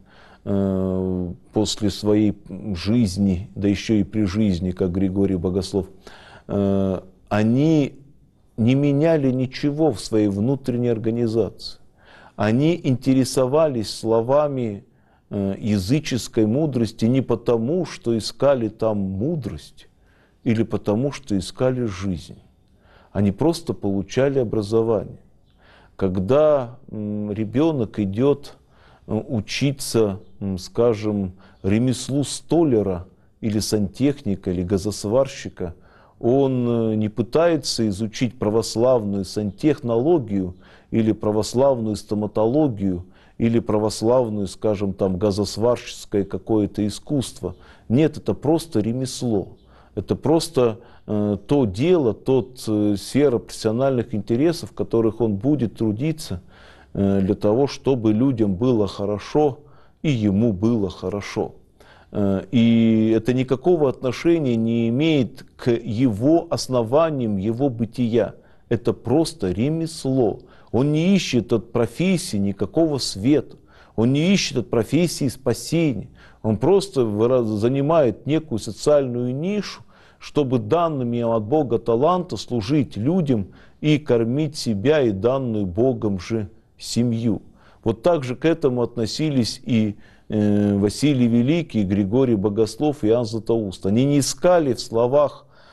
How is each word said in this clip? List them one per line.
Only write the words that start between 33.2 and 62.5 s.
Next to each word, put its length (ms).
или 180
сантехника, 920
или 120
газосварщика, 1120
он, 720
э, 40
не 120
пытается 800
изучить 500
православную 840
сантехнологию 1300
или 220
православную 840
стоматологию, 1080
или 220
православную, 880
скажем, 460
там, 260
газосварческое 1080
какое-то 600
искусство. 720
Нет, 280
это 160
просто 480
ремесло. 760
Это 200
просто, 640
э, 300
то 200
дело, 480
тот, 540
э, 280
сфера 420
профессиональных 760
интересов, 560
в 40
которых 460
он 140
будет 420
трудиться, 640
э, 260
для 140
того, 320
чтобы 460
людям 420
было 320
хорошо 720
и 80
ему 420
было 380
хорошо. 640
Э, 400